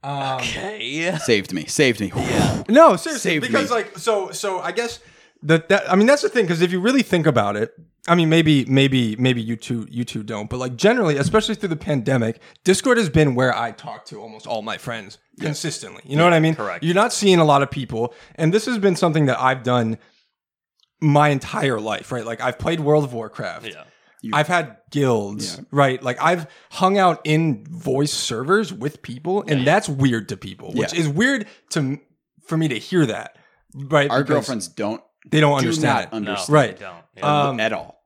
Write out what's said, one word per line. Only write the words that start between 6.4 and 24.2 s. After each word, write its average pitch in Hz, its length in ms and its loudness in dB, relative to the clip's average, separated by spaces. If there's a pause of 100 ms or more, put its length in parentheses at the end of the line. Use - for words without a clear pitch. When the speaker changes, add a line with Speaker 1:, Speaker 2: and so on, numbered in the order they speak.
Speaker 1:
'cause 170 140 -2
if 175 120 2
you 185 80 -2
really 247 220 2
think 170 240 2
about 104 300 2
it, 110 160 -4 (360)
I 170 60 4
mean, 170 140 2
maybe, 156 380 4
maybe, 131 500 2
maybe 123 260 0
you 113 140 -4
two, 113 340 -8
you 120 140 -6
two 113 180 -10
don't, 107 260 -8
but, 123 100 -8
like, 127 180 -6
generally, 196 400 2
especially 208 400 2
through 196 140 -6
the 160 60 -4
pandemic, 123 600 -2 (240)
Discord 233 360 2
has 214 100 0
been 147 260 2
where 123 220 2
I 113 160 -6
talk - 340 -16
to 107 140 -18
almost 110 260 -18
all 110 160 -6
my 107 160 -8
friends 110 400 -12 (180)
Speaker 3:
Yeah. - 100 -8
Speaker 1:
consistently. 143 580 -8
You 135 120 -4
know 156 80 4
what 175 80 6
I 165 80 4
mean? 160 140 2
Speaker 2:
Correct. 95 300 -6
Speaker 1:
You're 170 100 2
not 220 180 2
seeing 185 280 4
a 160 40 6
lot 143 180 4
of 135 80 -4
people, 120 440 -6 (220)
and 165 180 0
this 214 120 0
has 247 120 -2
been 190 160 2
something 156 320 2
that 123 140 0
I've 131 240 0
done 117 340 0 (1000)
my 147 300 4
entire 135 500 -2
life, 107 320 -6
right? 120 120 -6
Like, 117 160 -8
I've 127 200 -4
played 170 200 -2
World 151 240 2
of 127 80 -8
Warcraft. 107 540 -10
Speaker 2:
Yeah. 78 160 -16 (400)